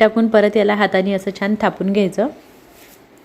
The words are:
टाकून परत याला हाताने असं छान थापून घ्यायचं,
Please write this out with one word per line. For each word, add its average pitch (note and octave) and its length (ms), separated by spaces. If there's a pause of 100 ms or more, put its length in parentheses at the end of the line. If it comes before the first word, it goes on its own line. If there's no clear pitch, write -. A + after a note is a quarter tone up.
टाकून A3 280
परत G#3 280
याला G#3 180
हाताने G3 380
असं F#3+ 180 (100)
छान G3+ 200
थापून G3 320
घ्यायचं, G3+ 340 (1000)